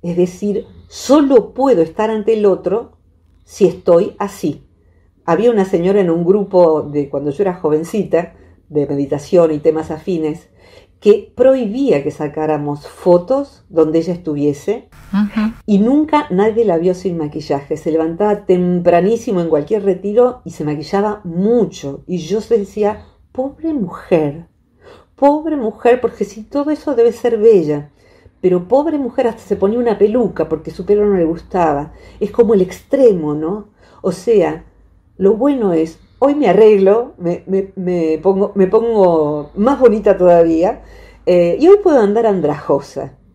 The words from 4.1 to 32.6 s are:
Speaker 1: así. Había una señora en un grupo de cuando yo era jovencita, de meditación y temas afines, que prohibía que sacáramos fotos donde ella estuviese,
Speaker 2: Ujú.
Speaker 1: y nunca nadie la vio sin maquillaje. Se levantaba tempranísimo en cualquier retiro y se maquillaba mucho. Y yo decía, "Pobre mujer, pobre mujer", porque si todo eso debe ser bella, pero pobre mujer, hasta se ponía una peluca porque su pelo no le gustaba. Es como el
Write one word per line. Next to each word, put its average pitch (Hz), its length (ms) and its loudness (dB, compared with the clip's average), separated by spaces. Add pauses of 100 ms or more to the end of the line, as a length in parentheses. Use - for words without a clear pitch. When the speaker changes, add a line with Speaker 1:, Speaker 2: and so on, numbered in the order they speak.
Speaker 1:
así. 196 480 -8 (600)
Había 190 240 2
una 208 140 2
señora 190 360 0
en 180 100 0
un 170 140 -2
grupo 180 580 2
de 147 280 -6
cuando 143 200 -6
yo 147 120 -4
era 185 120 -2
jovencita, 165 800 -2 (340)
de 147 180 -2
meditación 147 680 0
y 151 60 -4
temas 156 320 -2
afines, 156 580 -6 (520)
que 214 360 2
prohibía 247 680 0
que 147 80 -6
sacáramos 147 760 -6
fotos 190 800 -2
donde 160 300 0
ella 170 160 -4
estuviese, 147 760 -6 (240)
Speaker 2:
Ujú. 214 400 -2 (140)
Speaker 1:
y 208 120 2
nunca 294 520 0
nadie 214 340 0
la 175 140 2
vio 180 160 0
sin 175 240 -6
maquillaje. 147 580 -6
Se 160 140 -6
levantaba 170 560 -2
tempranísimo 180 960 0
en 170 80 -2
cualquier 160 360 -2
retiro 208 600 0
y 170 60 -12
se 165 140 -10
maquillaba 196 600 -4
mucho. 180 840 -2
Y 180 120 -6
yo 170 220 -4
decía, 208 680 -4 (240)
"Pobre 294 440 -6
mujer, 170 720 -4 (680)
pobre 302 420 0
mujer", 240 440 0
porque 202 240 -4
si 214 180 -16
todo 285 280 -6
eso 294 240 -4
debe 233 180 2
ser 233 240 -4
bella, 165 540 2 (500)
pero 180 280 0
pobre 294 300 0
mujer, 247 280 -4
hasta - 160 -6
se 202 140 -4
ponía 208 220 0
una 233 200 -2
peluca 208 500 0
porque 156 220 -8
su 175 160 -14
pelo 208 180 2
no 202 120 0
le 170 80 0
gustaba. 160 680 -4 (280)
Es 208 100 -6
como 233 240 2
el 190 80 2